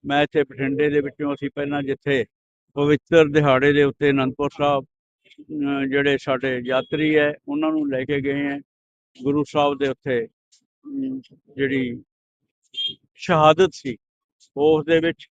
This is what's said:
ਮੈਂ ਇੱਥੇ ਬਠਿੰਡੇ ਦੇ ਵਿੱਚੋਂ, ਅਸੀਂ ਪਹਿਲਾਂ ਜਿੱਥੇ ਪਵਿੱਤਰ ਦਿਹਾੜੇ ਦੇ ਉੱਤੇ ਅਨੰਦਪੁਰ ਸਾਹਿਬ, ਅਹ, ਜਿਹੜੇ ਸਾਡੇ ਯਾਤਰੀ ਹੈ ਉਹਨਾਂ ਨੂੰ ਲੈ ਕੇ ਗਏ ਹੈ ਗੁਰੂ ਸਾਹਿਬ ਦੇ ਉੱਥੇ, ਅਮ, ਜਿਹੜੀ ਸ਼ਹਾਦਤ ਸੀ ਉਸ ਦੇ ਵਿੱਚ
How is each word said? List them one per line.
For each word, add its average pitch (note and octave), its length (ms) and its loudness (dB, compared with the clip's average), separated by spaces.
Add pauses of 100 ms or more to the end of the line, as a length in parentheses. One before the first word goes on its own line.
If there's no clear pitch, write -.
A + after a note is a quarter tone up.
ਮੈਂ C#3+ 180 0
ਇੱਥੇ D3 200 0
ਬਠਿੰਡੇ C#3 460 -2
ਦੇ C#3+ 120 2
ਵਿੱਚੋਂ, C#3+ 320 -6
ਅਸੀਂ C#3 220 -8
ਪਹਿਲਾਂ C#3+ 280 -4
ਜਿੱਥੇ C3+ 420 -2 (480)
ਪਵਿੱਤਰ D3+ 520 4
ਦਿਹਾੜੇ C#3+ 480 4
ਦੇ C#3+ 100 4
ਉੱਤੇ C#3+ 260 0
ਅਨੰਦਪੁਰ C3+ 480 -2
ਸਾਹਿਬ, C#3+ 280 0 (560)
ਅਹ, C#3+ 460 -4
ਜਿਹੜੇ C#3 300 0
ਸਾਡੇ C3 480 -4
ਯਾਤਰੀ D3 520 0
ਹੈ D3 160 2 (140)
ਉਹਨਾਂ D3+ 240 -2
ਨੂੰ D3+ 200 -2
ਲੈ C3 140 -4
ਕੇ C#3+ 160 -2
ਗਏ C#3 220 -4
ਹੈ C#3+ 160 -6 (640)
ਗੁਰੂ C#3+ 240 0
ਸਾਹਿਬ C#3+ 300 0
ਦੇ C#3 100 -2
ਉੱਥੇ, B2+ 400 -4 (580)
ਅਮ, C4+ 360 -8 (340)
ਜਿਹੜੀ C3 480 -4 (1120)
ਸ਼ਹਾਦਤ D#3+ 580 4
ਸੀ B2 240 -10 (600)
ਉਸ D3+ 280 2
ਦੇ E3 140 4
ਵਿੱਚ D#3+ 360 -4